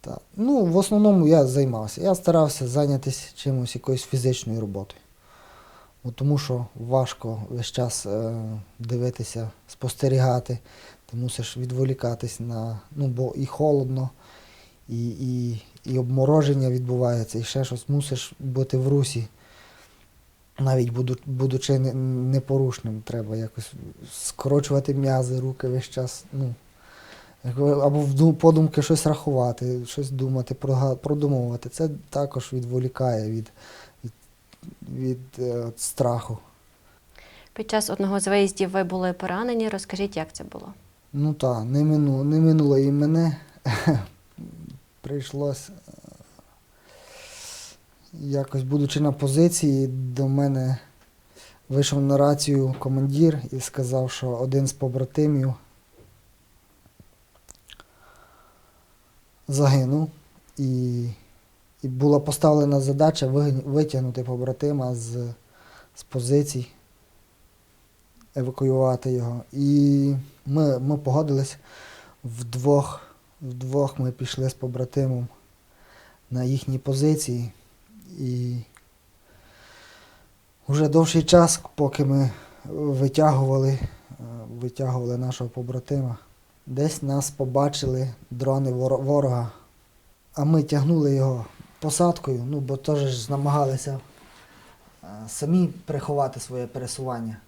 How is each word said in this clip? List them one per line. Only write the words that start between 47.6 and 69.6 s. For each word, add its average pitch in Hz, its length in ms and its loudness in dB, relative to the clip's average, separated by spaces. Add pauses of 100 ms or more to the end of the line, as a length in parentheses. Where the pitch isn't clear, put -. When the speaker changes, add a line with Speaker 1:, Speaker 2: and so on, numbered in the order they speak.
Speaker 1:
якось, 139 500 -4
будучи 143 360 0
на 147 120 2
позиції, 143 760 2
до 131 400 -2
мене 135 500 2 (920)
вийшов 139 320 2
на 139 160 4
рацію 143 600 4
командир 139 600 2 (100)
і 131 80 -6
сказав, 127 520 -2
що - 180 -6
один 131 380 0
з 131 60 -4
побратимів 135 800 0 (4000)
загинув. 139 640 4 (480)
І, 127 460 -2 (800)
і 139 60 -8
була 139 320 4
поставлена 147 600 4
задача 143 480 2
вигн-, 135 360 2
витягнути 135 600 0
побратима 127 720 -2
з, 120 380 -8 (640)
з - 80 -20
позицій, 135 640 0 (1700)
евакуювати 131 760 0
його. 120 320 -4 (100)
І 143 600 4 (320)